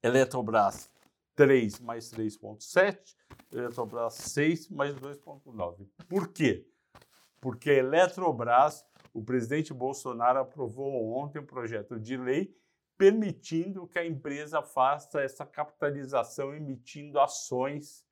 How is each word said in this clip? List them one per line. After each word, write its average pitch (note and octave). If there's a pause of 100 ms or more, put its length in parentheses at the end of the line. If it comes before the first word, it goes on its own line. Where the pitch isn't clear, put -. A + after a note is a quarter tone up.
Eletrobras, A#2+ (440)
três C3
mais A#2
três A2
ponto G#2+
sete. F#3+ (380)
Eletrobras, A#2
seis D#3+
mais C#3+
dois C3+
ponto C#3
nove. F#2 (220)
Por F3+
quê? - (760)
Porque B2+
a C#3
Eletrobras, C#3+ (300)
o A2
presidente B2+
Bolsonaro B2+
aprovou B2+
ontem C#3+
um C#3
projeto A#2
de A#2+
lei C3+ (420)
permitindo F#3+
que F3
a E3+
empresa D3+
faça C#3+
essa C3+
capitalização C#3
emitindo C#3+
ações C#3